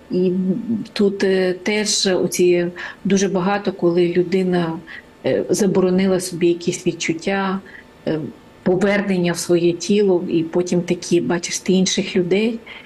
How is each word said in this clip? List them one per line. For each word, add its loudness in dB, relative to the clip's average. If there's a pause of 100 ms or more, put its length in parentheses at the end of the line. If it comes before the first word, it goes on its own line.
(100)
І 2 (640)
тут, 0
е, 2 (100)
теж -2
оці 2 (360)
дуже 2
багато, 0
коли 2
людина, 0 (460)
е, 0
заборонила 2
собі -2
якісь -2
відчуття, -2 (480)
е, -2 (440)
повернення 2
в -4
своє 2
тіло, 2
і 0
потім 0
такі, 0
бачиш, -4
ти 0
інших 0
людей, 0 (260)